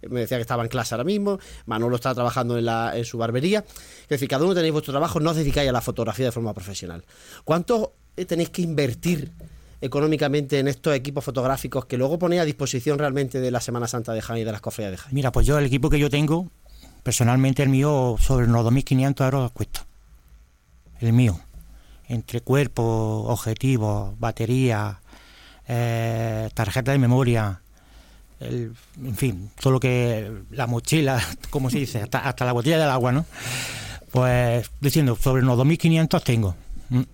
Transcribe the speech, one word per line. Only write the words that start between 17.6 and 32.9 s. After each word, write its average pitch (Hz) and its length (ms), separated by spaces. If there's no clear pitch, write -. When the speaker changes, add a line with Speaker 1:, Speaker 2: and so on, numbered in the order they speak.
Speaker 2:
el 135 80
mío, 135 500
sobre 123 280
unos 117 160
dos 117 100
mil 135 100
quinientos 135 400
euros 131 280
cuesta. - 340
El 117 140
mío. 117 260
Entre 117 320
cuerpo, 113 840
objetivos, 110 920
batería, 113 800
eh, 113 880
tarjeta 117 380
de 143 40
memoria, 120 640
el, 120 340
en 127 120
fin, 104 360
todo 131 120
lo 127 60
que, 120 520
la 147 140
mochila, 131 560
<laughs> - 140
como 131 180
se 123 100
dice, 123 220
hasta, 117 260
hasta 127 180
la 123 80
botella 131 260
del 151 100
agua, 127 220